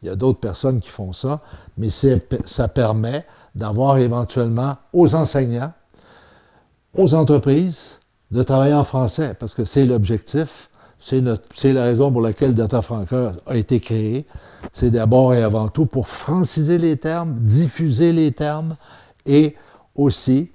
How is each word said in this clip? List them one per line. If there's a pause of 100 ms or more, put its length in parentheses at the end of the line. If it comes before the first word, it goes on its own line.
Il
y
a
d'autres
personnes
qui
font
ça, (360)
mais
c'est, (180)
ça
permet (300)
d'avoir
éventuellement (160)
aux
enseignants, (1200)
aux
entreprises, (320)
de
travailler
en
français,
parce
que
c'est
l'objectif. (320)
C'est
notre, (120)
c'est
la
raison
pour
laquelle
Data
Franca (140)
a
été
créé. (480)
C'est
d'abord
et
avant
tout
pour
franciser
les
termes,
diffuser
les
termes (500)
et (400)
aussi